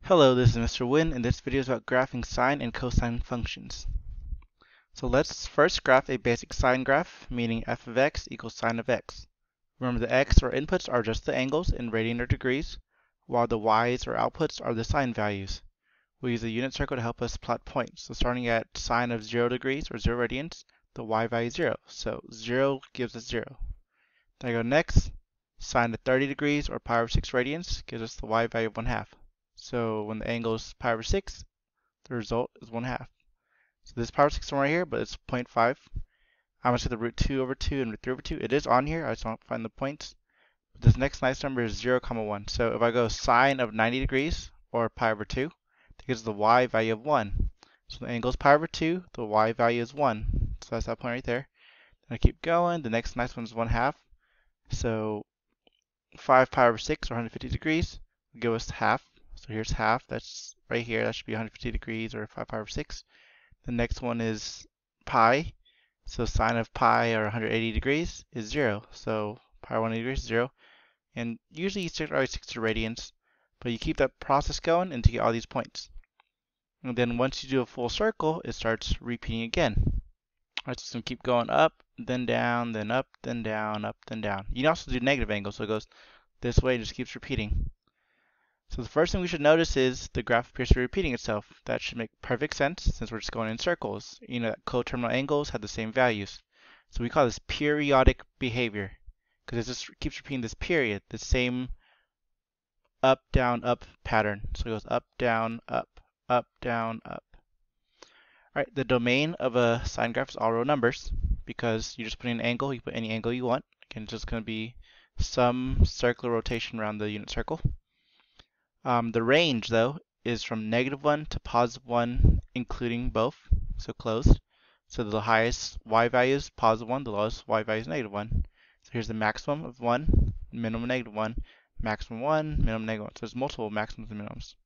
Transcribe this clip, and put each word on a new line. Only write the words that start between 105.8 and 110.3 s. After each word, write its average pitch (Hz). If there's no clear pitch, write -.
up, 123
down, 117
up. 50
All -
right, -
the 139
domain 127
of 120
a 117
sine 117
graph 123